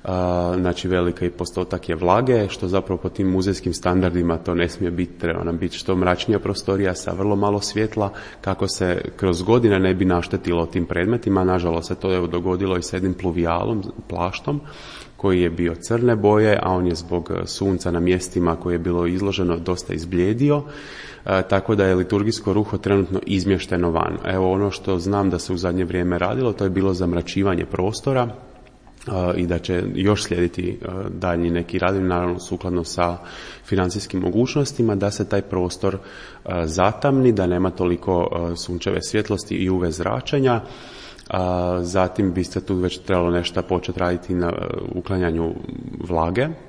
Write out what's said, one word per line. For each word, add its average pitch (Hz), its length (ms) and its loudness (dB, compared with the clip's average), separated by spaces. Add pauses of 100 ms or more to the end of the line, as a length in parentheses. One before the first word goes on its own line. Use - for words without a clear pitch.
A, 90 560 0
znači, 90 280 -2
veliki 87 420 0
postotak 90 580 -6
je 85 80 -2
vlage, 104 520 4
što 95 200 -4
zapravo 92 320 0
po 92 80 -6
tim 95 220 0
muzejskim 92 420 0
standardima 90 640 2
to 85 180 -2
ne 85 140 2
smije 87 220 -2
biti, 87 280 -4
treba 85 260 -2
nam 85 140 -2
biti 87 180 -4
što - 200 -2
mračnija 92 420 2
prostorija 98 560 0
sa 90 180 -6
vrlo 98 240 0
malo 101 240 2
svjetla, 107 500 -2 (300)
kako 98 280 -2
se 90 340 0 (140)
kroz 90 260 2
godine 107 360 6
ne 92 160 4
bi 92 100 2
naštetilo 87 640 2
tim 85 200 -2
predmetima. 98 580 2
Nažalost 85 440 2
se 92 60 -4
to, 95 200 0
evo, 90 120 0
dogodilo 90 500 0
i 87 60 -2
s - 100 -8
jednim 92 220 0
pluvijalom, 90 680 0 (260)
plaštom, 95 520 -4 (560)
koji 92 240 2
je 87 100 4
bio 85 240 -2
crne 117 420 2
boje, 107 460 6
a 92 100 2
on 90 140 2
je 87 80 2
zbog, 85 360 -4
e, 87 160 -2
sunca 95 440 0
na 85 100 0
mjestima 87 560 2
koje 87 180 -2
je 87 40 0
bilo 87 280 0
izloženo 92 500 0
dosta 90 380 -4
izblijedio, 101 680 2 (640)
e, 95 220 2
tako 98 260 2
da 98 120 6
je 95 80 6
liturgijsko 101 580 2
ruho 104 260 2
trenutno 95 480 2
izmješteno 92 640 2
van. 80 340 0
Evo, 92 280 2
ono 98 180 2
što 95 280 -2
znam 98 320 2
da 87 80 0
se - 140 -4
u 95 40 0
zadnje 90 280 0
vrijeme 90 340 0
radilo, 113 340 0
to 101 120 -2
je 95 60 2
bilo 95 240 2
zamračivanje 87 680 0
prostora, 117 640 0
e, - 20 -6 (1040)
i 87 100 0
da 87 120 0
će 90 240 -2 (120)
još 101 300 2
slijediti, 87 460 -2
e, - 180 -10 (200)
daljnji 87 420 0
neki 85 280 -2
radovi, 92 260 2
naravno 90 360 0
sukladno 90 440 -4
sa 87 320 0 (480)
financijskim 95 560 0
mogućnostima, 113 720 2
da 101 160 0
se 101 180 -4
taj 101 140 0
prostor, 92 520 -2
e, 95 40 -8 (680)
zatamni, 113 680 4
da 98 140 2
nema 90 240 2
toliko, 90 580 0 (240)
e, 85 40 -4
sunčeve 90 460 -4
svjetlosti 104 520 -2
i 92 160 0
U 92 80 2
V 87 120 0
zračenja. 117 720 0 (720)
A, 90 500 0
zatim 92 500 2
bi 90 120 0
se 92 220 -6
tu 98 80 0
već 90 240 0
trebalo 87 320 2
nešto 87 320 0
početi 90 360 -2
raditi 90 360 -2
na, 87 140 0
e, - 180 -4 (280)
uklanjanju 85 600 0 (540)
vlage 87 400 2 (200)